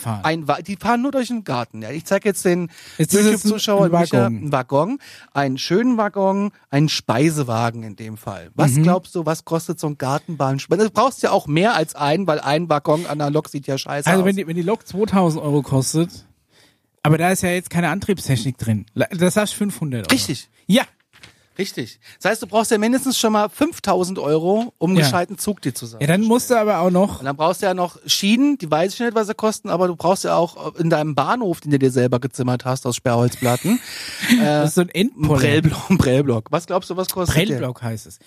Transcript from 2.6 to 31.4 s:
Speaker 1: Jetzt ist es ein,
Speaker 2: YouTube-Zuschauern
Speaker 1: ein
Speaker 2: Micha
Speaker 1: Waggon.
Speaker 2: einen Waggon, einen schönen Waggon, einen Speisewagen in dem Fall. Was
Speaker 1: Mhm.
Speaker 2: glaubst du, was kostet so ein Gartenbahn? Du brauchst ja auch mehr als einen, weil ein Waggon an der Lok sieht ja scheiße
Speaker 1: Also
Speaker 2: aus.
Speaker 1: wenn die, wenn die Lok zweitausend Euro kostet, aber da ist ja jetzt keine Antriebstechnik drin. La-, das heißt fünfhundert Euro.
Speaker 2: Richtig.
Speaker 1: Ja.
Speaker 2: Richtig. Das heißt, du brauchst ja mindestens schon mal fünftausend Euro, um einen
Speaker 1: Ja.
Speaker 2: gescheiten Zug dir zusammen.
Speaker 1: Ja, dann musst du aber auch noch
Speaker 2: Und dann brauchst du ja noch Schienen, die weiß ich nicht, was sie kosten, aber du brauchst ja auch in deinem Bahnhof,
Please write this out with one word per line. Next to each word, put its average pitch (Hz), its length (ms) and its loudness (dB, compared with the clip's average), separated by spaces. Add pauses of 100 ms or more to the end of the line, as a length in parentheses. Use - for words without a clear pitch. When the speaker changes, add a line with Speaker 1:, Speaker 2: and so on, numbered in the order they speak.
Speaker 1:
Jetzt 160 160 0
ist 202 60 6
es 208 80 6
ein, 214 60 6
Speaker 2:
YouTube-Zuschauern 202 600 2
Speaker 1:
ein 170 80 4
Speaker 2:
Micha 165 160 0
Speaker 1:
Waggon. 117 200 2
Speaker 2:
einen 147 160 -6
Waggon, 143 440 0 (360)
einen 139 260 0
schönen 233 380 0
Waggon, 202 540 0 (180)
einen 147 200 2
Speisewagen 117 960 0
in 104 140 -16
dem 110 200 -14
Fall. 92 380 -12
Was 147 160 4
Speaker 1:
Mhm. 147 120 4
Speaker 2:
glaubst 180 300 2
du, 170 120 -4
was 160 200 -2
kostet 165 340 -4
so 165 80 -6
ein 147 120 -6
Gartenbahn? 139 580 -2 (120)
Du 196 200 4
brauchst 240 320 0
ja 214 100 2
auch 190 160 2
mehr 165 280 2
als 160 180 -2
einen, 156 320 0
weil 156 140 2
ein 160 300 0
Waggon 156 360 0
an 147 140 -4
der 147 100 -2
Lok 147 200 -2
sieht 143 180 -12
ja 135 100 -2
scheiße 143 320 -4
Speaker 1:
Also 190 120 4
Speaker 2:
aus. 180 40 4
Speaker 1:
wenn 196 120 0
die, 165 100 -6
wenn 165 80 -6
die 180 80 -2
Lok 220 240 -4
zweitausend 180 560 0
Euro 147 180 0
kostet, 139 640 -2 (800)
aber 151 140 4
da 175 140 2
ist 185 100 -2
ja 185 80 0
jetzt 175 220 -4
keine 170 180 0
Antriebstechnik 139 720 -2
drin. 110 340 -2
La-, 127 140 -2
das 180 280 0
heißt 208 200 0
fünfhundert 139 520 -6
Euro. - 60 -16
Speaker 2:
Richtig. - 340 -6 (200)
Speaker 1:
Ja. 226 160 2 (760)
Speaker 2:
Richtig. 175 420 -8 (220)
Das 185 100 0
heißt, 226 120 -4
du 196 40 -10
brauchst 214 240 0
ja 214 60 4
mindestens 240 420 0
schon 220 140 2
mal 208 160 2
fünftausend 185 680 -2
Euro, 170 580 0
um 170 140 0
einen 180 80 4
Speaker 1:
Ja. 151 60 6
Speaker 2:
gescheiten 180 340 0
Zug 202 220 -4
dir 127 140 -4
zusammen. 113 260 -12
Speaker 1:
Ja, 143 60 -2
dann 185 140 4
musst 233 280 2
du 247 60 4
aber 214 240 2
auch 185 120 4
noch 185 280 2
Speaker 2:
Und 127 60 -8
dann 139 100 -4
brauchst 165 260 0
du 208 40 0
ja 185 80 2
noch 180 320 -4
Schienen, 247 540 2
die 160 120 -8
weiß 170 220 0
ich - 60 -10
nicht, 233 160 -2
was 220 120 0
sie 214 80 -4
kosten, 214 340 -4
aber 180 180 2
du 175 80 -2
brauchst 180 280 0
ja 170 120 0
auch 165 400 -2
in 165 140 0
deinem 151 260 0
Bahnhof, 180 440 0